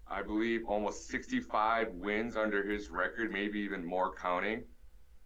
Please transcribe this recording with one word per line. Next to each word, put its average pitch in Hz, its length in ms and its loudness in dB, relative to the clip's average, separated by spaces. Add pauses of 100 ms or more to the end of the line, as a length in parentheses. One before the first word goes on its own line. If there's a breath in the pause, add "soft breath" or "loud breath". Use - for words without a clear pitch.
I 98 140 -2
believe, 113 440 2
almost 104 420 0
sixty-five 113 840 2
wins 104 440 0
under 104 280 4
his 104 260 -2
record, 92 420 0
maybe 101 280 0
even 95 240 -2
more 92 300 0
counting. 95 500 0 (600)